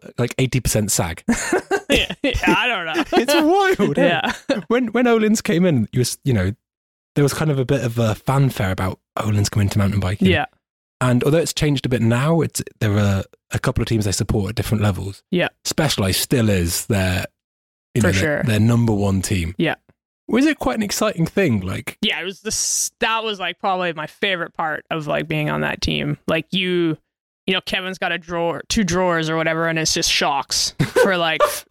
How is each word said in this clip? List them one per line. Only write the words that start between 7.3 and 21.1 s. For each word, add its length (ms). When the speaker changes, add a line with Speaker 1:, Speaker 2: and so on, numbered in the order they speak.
Speaker 1:
kind 160
of 80
a 80
bit 180
of 140
a 160
fanfare 560
about 300
Öhlins 320
coming 200
to 100
mountain 200
biking. 280
Speaker 2:
Yeah. 180
Speaker 1:
And 220
although 160
it's 120
changed 360
a 20
bit 140
now, 380
it's, 200
there 160
are 280
a 80
couple 240
of 60
teams 180
they 60
support 380
at 60
different 280
levels. 480
Speaker 2:
Yeah. 160
Speaker 1:
Specialized 560
still 300
is 360
their, 400
you 60
Speaker 2:
For 80
Speaker 1:
know, 40
their, 80
Speaker 2:
sure. 220
Speaker 1:
their 160
number 340
one 300
team. 340
Speaker 2:
Yeah. 180
Speaker 1:
Was 180
it 140
quite 180
an 60
exciting 420